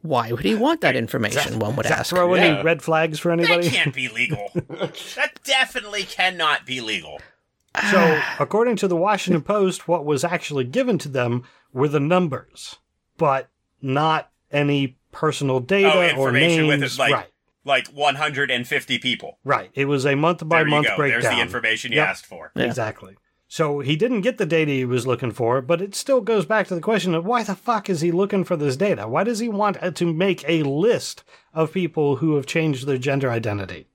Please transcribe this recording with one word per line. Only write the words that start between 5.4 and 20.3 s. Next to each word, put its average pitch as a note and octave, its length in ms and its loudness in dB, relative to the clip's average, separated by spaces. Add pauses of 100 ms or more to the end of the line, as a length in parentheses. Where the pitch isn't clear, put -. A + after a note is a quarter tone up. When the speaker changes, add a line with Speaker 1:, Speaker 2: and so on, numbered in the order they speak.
Speaker 4:
definitely A#3+ 600 -2
cannot F3+ 640 0
be B2+ 160 -8
legal. E2 380 -6 (720)
Speaker 2:
So, E3 400 4
Speaker 1:
<sighs> - 100 -10
Speaker 2:
according A3+ 380 0
to G3+ 100 0
the F3+ 100 2
Washington F3+ 440 2
Post, G3+ 460 0
what D#3+ 180 0
was D3 180 0
actually D#3 420 -2
given A#3 340 0
to D3+ 100 -8
them B2 340 0 (300)
were C3+ 140 0
the D3 120 0
numbers, D#3+ 760 -2 (400)
but C#3 320 0 (320)
not D3+ 480 0 (220)
any C#3+ 460 0 (140)
personal C#3+ 480 0
data G3 340 4
Speaker 4:
Oh, F#3+ 60 6 (220)
Speaker 2:
or C3+ 80 2
Speaker 4:
information D#3 380 4
Speaker 2:
names. C#3+ 140 2
Speaker 4:
with C3 120 -2
it, B2 60 -8
like, B2 140 4
Speaker 2:
Right. G#2 140 -2 (380)
Speaker 4:
like C3+ 220 2
one C#3+ 280 0
hundred C#3+ 360 -2
and A#2+ 160 -2
fifty C3 320 -2
people. A2 440 -6
Speaker 2:
Right. A#2 300 -2
It C3+ 120 0
was C#3 200 0
a C#3+ 100 4
month-by-month D#3+ 540 0